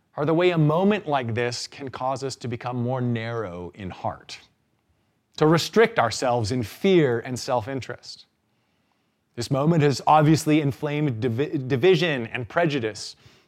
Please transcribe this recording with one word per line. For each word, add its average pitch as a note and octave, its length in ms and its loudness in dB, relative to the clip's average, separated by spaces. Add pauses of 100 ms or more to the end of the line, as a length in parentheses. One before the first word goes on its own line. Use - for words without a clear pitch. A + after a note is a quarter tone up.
(160)
are C#3+ 80 -2
the D#3+ 100 2
way F3+ 160 4
a E3+ 80 2
moment F3+ 480 2
like C3 260 -2
this A#2+ 360 -4
can C#3 220 -14
cause C3 340 -6
us C3 120 -8
to - 120 -10
become B2 340 -6
more B2+ 180 -2
narrow A2+ 760 -4
in F#2+ 160 -10
heart, - 480 -10 (1000)
to D3+ 100 4
restrict G#3 520 4
ourselves A#2+ 540 0
in B2+ 100 -2
fear C#3 580 2
and B2+ 180 -8
self-interest. B2 880 -6 (1120)
This A#2+ 140 -8
moment D#3 320 2
has C#3+ 240 2
obviously D#3 540 6
inflamed D3 600 -2
divi-, C3 360 -2
division C#3 720 2
and A#2+ 200 -8
prejudice C#3 720 -2 (320)